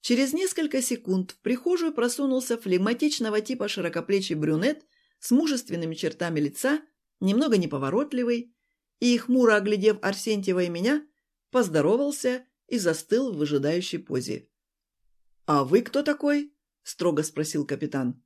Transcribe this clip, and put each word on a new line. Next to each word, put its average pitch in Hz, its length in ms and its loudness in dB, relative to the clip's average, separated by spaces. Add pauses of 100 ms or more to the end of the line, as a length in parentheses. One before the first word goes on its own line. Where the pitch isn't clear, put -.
Через 262 320 2
несколько 320 480 -2
секунд 190 520 -2
в - 80 -20
прихожую 320 520 0
просунулся 254 640 -2
флегматичного 214 840 0
типа 214 260 -4
широкоплечий 175 640 -2
брюнет 156 540 0 (320)
с - 100 -12
мужественными 240 640 0
чертами 160 460 -4
лица, 254 420 0 (380)
немного 214 400 2
неповоротливый, 233 960 -2 (460)
и, 240 160 4
хмуро 240 380 4
оглядев 208 460 2
Арсентьева 196 640 0
и 175 60 -2
меня, 226 360 0 (440)
поздоровался 247 960 0 (220)
и 247 100 -2
застыл 208 560 0
в 160 40 -6
выжидающей 147 600 0
позе. - 480 -6 (1000)
"А 143 200 2
вы 180 160 4
кто 277 220 -2
такой?" 294 500 0 (300)
строго 156 400 -2
спросил 151 420 -4
капитан. 139 600 -6